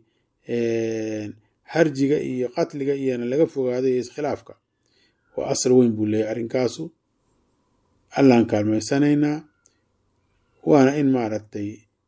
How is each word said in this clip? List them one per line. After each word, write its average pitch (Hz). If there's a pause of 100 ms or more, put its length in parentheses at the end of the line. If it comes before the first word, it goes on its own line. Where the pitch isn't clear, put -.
(480)
een, 113 (380)
harjiga 147
iyo 127
qatliga 143
iyana 131
laga 139
fogaado 127
iyo 123
iskhilaafka. 120 (840)
Waa -
asal 131
weyn 123
buu 107
leeyahay 107
arrinkaasu. 123 (1200)
Allaan 123
kaalmaysanaynaa. 143 (1300)
Waana 139
in 143
maaragtay 107 (400)